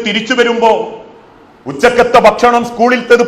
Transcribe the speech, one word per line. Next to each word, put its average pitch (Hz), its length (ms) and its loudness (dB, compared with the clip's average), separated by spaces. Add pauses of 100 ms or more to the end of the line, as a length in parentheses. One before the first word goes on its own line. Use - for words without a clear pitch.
തിരിച്ചു 214 340 -4
വരുമ്പോ 226 320 0 (1000)
ഉച്ചക്കത്തെ 240 560 2
ഭക്ഷണം 240 420 2
സ്കൂളിലത്തേത് 240 580 0